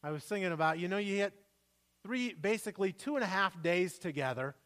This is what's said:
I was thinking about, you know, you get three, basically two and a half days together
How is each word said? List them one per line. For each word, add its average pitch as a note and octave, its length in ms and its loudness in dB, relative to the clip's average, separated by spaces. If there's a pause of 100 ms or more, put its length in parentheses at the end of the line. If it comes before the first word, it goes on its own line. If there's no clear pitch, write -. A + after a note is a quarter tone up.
I D3 80 -4
was D3+ 140 -4
thinking F#3+ 280 0
about, D#3+ 260 2
you F3 100 -2
know, F#3+ 100 0
you G3+ 180 0
get G3+ 160 2 (680)
three, B3 320 -2
basically G3 580 0
two - 220 -4
and B3+ 100 2
a - 20 0
half F#3+ 360 2
days F3 360 2
together C#3 560 -2 (120)